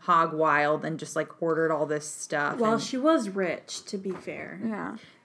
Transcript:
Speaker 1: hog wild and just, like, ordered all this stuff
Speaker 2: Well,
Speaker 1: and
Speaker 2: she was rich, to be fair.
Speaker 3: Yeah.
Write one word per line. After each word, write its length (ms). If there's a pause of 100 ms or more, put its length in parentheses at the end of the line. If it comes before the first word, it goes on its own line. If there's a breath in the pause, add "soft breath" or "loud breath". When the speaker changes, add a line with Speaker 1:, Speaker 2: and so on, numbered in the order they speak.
Speaker 1:
hog 320
wild 520
and 140
just, 180
like, 260
ordered 280
all 160
this 200
stuff 520
Speaker 2:
Well, 160
Speaker 1:
and 80
Speaker 2:
she 140
was 340
rich, 560
to 120
be 140
fair. 520
Speaker 3:
Yeah. 320 (280 loud breath)